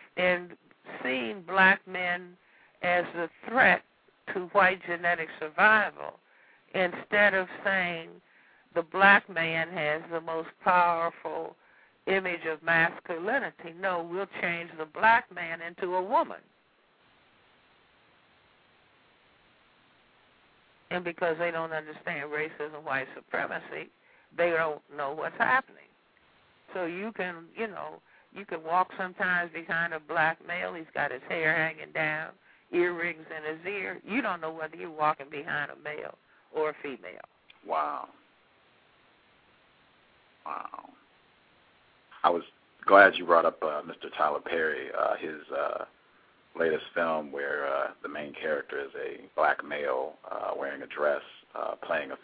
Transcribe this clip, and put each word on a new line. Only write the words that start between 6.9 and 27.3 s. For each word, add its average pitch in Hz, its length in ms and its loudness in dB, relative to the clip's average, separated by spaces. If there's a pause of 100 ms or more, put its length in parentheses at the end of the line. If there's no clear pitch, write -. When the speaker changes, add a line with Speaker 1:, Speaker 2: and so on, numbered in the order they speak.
Speaker 1:
of 185 140 0 (160)
saying 175 460 0 (640)
the 170 80 2
black 196 440 8
man 165 420 0
has 160 420 -2
the 165 100 -2
most 165 280 -6 (140)
powerful 170 920 2 (500)
image 180 400 0
of 156 160 -2
masculinity, 165 1200 0
no, 180 300 -2
we'll 190 200 -4 (100)
change 170 380 -4
the 156 80 -8
black 220 480 4
man 165 300 -8
into 180 320 -4
a 185 80 2
woman. 220 340 2 (4000)
And 180 160 -4
because 170 340 0
they 170 120 0
don't 165 200 -4
understand 156 600 -8
racism, 151 520 -6
white 135 320 -4
supremacy, - 720 -6 (480)
they 170 120 4
don't 160 320 0 (160)
know 143 160 -4
what's 156 240 -6
happening. 247 400 2 (960)
So 185 120 -4
you 190 300 -6
can, 175 300 -8 (120)